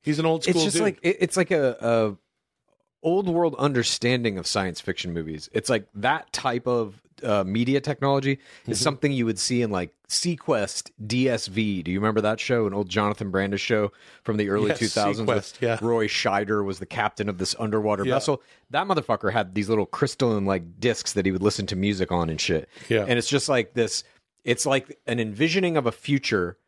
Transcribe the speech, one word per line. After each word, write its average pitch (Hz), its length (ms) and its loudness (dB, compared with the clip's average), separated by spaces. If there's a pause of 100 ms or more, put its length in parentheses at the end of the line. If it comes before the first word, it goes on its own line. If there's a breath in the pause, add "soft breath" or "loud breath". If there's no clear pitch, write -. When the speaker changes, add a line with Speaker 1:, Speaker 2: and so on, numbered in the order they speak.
Speaker 1:
He's 151 160 0
an 160 80 0
old 165 160 2
school 175 140 2
Speaker 2:
It's 160 80 4
just 147 120 0
Speaker 1:
dude." 170 60 2
Speaker 2:
like, 202 200 0
it, 175 180 2
it's 185 180 0
like 175 120 0
a, 135 300 2
a 113 360 2 (880)
old 180 240 2
world 170 300 2
understanding 120 800 0
of 85 100 -8
science 92 320 -2
fiction 90 320 -6
movies. 78 400 -6
It's 113 180 -2
like 110 240 0
that 127 380 -2
type 123 340 -2
of, 113 340 -2 (220)
uh, 104 220 2
media 120 360 2
technology 139 520 0
is - 460 -6
Speaker 1:
Mm-hmm. 107 40 0
Speaker 2:
something 143 300 0
you 123 140 0
would 107 120 -2
see 123 240 0
in, 110 80 -2
like, 90 220 -2 (160)
Sequest - 840 -2 (160)
D 123 220 2
S 117 180 0
V. 101 360 -2
Do 80 100 -4
you 95 80 0
remember 107 220 2
that 107 180 0
show? 120 260 0
An 98 80 -4
old 101 140 -2
Jonathan 104 420 0
Brandis 98 300 0
show 104 320 0 (320 loud breath)
from 107 120 -2
the 104 140 0
early 104 180 2
Speaker 1:
Yes, 117 120 -2
Speaker 2:
two 110 80 0
thousands 104 400 0
with 107 160 0
Speaker 1:
Sequest, - 180 -18
yeah. 117 180 0
Speaker 2:
Roy 113 280 2
Scheider 101 560 0
was 98 160 -6
the 92 60 -10
captain 104 420 -2
of 92 100 -4
this - 200 -2
underwater 107 460 0
Speaker 1:
Yeah. 131 100 2
Speaker 2:
vessel. 139 280 0 (280 soft breath)
That 160 160 -2
motherfucker 123 460 0
had 98 220 0
these 104 140 -2
little 107 180 2
crystalline, 117 580 0
like, 95 360 -2
discs 110 340 0
that 98 100 2
he 95 80 4
would 92 100 0
listen 101 260 2
to 98 80 -4
music 95 360 0
on 85 180 2
and 78 100 -6
shit. - 280 0 (200)
Speaker 1:
Yeah. 110 200 2
Speaker 2:
And 120 100 2
it's 113 100 -2
just 143 200 0
like 127 260 0
this, 113 280 0 (420 soft breath)
it's 120 220 0
like 135 400 -2
an 120 140 -2
envisioning 160 560 0
of 131 100 2
a 113 60 2
future 104 760 -2